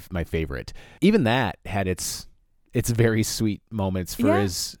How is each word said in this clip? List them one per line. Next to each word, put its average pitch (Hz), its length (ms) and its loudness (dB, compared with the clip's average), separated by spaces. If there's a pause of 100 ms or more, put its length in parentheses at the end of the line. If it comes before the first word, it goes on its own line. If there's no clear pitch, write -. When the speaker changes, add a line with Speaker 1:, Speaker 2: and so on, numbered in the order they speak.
(120)
Speaker 1:
my 87 140 -4
favorite. 71 480 -6 (280)
Even 196 220 6
that 113 420 2
had 98 220 -2
its, - 400 -4 (460)
its 120 180 0
very 113 320 4
sweet - 380 -2 (100)
moments 95 420 -2
for - 140 0
Speaker 2:
Yeah. 101 120 4
Speaker 1:
as, 95 420 -4